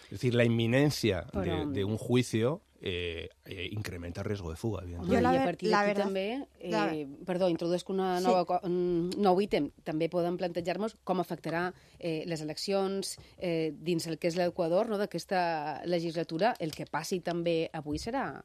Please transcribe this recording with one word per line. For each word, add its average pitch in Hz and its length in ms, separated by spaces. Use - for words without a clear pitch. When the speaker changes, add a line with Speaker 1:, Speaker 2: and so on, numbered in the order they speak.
Speaker 1:
Es - 80
decir, 117 220
la 120 100
inminencia 117 880
de, - 40
Speaker 2:
Però 95 320
Speaker 1:
de 104 140
un 107 140
juicio, 120 640
eh, 87 480
eh, 92 280
incrementa 90 500
el - 40
riesgo 98 220
de 80 80
fuga, 104 280
evidentemente. 87 320
Speaker 3:
Yo 233 40
la 247 80
Speaker 2:
Home, 254 80
i - 20
a 269 60
Speaker 3:
ver-, - 80
Speaker 2:
partir 180 160
Speaker 3:
la 214 140
Speaker 2:
d'aquí 202 60
Speaker 3:
verdad, 202 160
Speaker 2:
també, 202 420
Speaker 3:
la 208 240
Speaker 2:
eh, 151 120
perdó, 180 240
introdusc 170 400
una 190 280
Speaker 3:
Sí. 185 60
Speaker 2:
nova 185 220
co-, 180 180
un 175 540
nou 185 240
ítem. 190 260
També 165 240
podem 175 300
plantejar-nos 180 640
com 185 160
afectarà, 170 540
eh, 160 280
les 165 140
eleccions, 196 800
eh, 160 400
dins 160 300
el 165 120
que 180 100
és 165 80
l'Equador, 175 520
no?, 220 80
d'aquesta 170 880
legislatura, 170 720
el 156 140
que 151 140
passi 165 340
també 170 500
avui 151 280
serà, 233 460